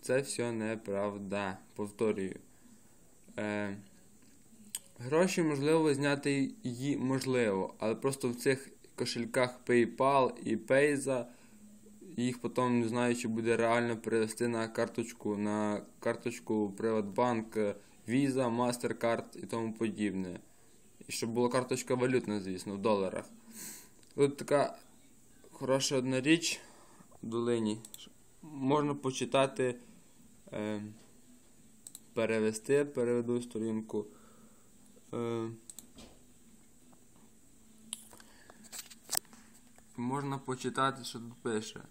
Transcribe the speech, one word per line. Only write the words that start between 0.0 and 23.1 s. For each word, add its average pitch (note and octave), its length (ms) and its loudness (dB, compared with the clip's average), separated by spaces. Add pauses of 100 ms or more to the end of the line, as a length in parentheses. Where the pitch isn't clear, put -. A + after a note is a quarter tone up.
Це C3 200 2
все A#2+ 300 -4
неправда, G2+ 1040 -2 (180)
повторюю. G2+ 640 -2 (960)
Е, G#2 400 -4 (1200)
гроші E3 460 2
можливо D#3 500 4
зняти C#3 600 0 (100)
й C3 340 -2
можливо, B2+ 800 0
але A2 160 0
просто C3+ 340 -2
в A#2+ 60 -2
цих C3 340 0 (260)
кошельках A#2+ 680 0
PayPal B2+ 760 4
і A2+ 140 0
Payza C3+ 680 2 (920)
їх B2 240 0
потім B2 380 2
не A#2 80 2
знаю, A#2+ 280 2
чи A#2+ 120 -4
буде A2+ 300 2
реально A#2 400 4
перевести A2 500 0
на A2+ 200 0
карточку, A2+ 720 -2
на G#2 440 0 (180)
карточку A2 800 -2
Приватбанк, A2 800 0 (500)
Visa, C3+ 260 2
MasterCard A#2+ 1120 0
і - 20 -10
тому A2+ 280 -4
подібне. F#2+ 680 -2 (680)
І - 40 -10
щоб - 180 -2
була A#2+ 200 2
карточка B2+ 460 0
валютна, B2 460 2
звісно, F#2+ 340 -6
в - 20 -6
доларах. G2 480 0 (880)